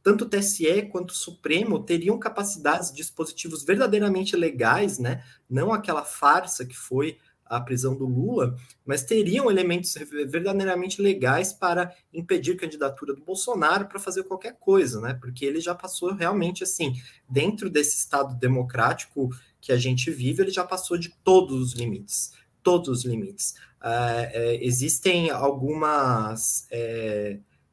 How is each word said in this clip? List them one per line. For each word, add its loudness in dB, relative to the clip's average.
tanto 4
o -14
T 0
S 0
E 4
quanto -8
o -10
Supremo -2
teriam 0
capacidades, -2
dispositivos -8
verdadeiramente 2
legais, 2
né, -4
não 0
aquela -2
farsa 2
que -16
foi -4
a -2
prisão -2
do -4
Lula, 0
mas -2
teriam 2
elementos 0
verdadeiramente -2
legais 2
para 0
impedir -2
a -2
candidatura -6
do -14
Bolsonaro, 0
para -12
fazer -6
qualquer -10
coisa, 4
né, -4
porque -8
ele -2
já -4
passou -4
realmente, -2
assim, -2
dentro 0
desse 2
Estado -2
democrático 0
que -2
a 6
gente 0
vive, 0
ele 2
já -2
passou -4
de -8
todos 6
os -2
limites, -4
todos 4
os -2
limites. -4
Ah, 0
é, -2
existem 2
algumas, 0
é, -4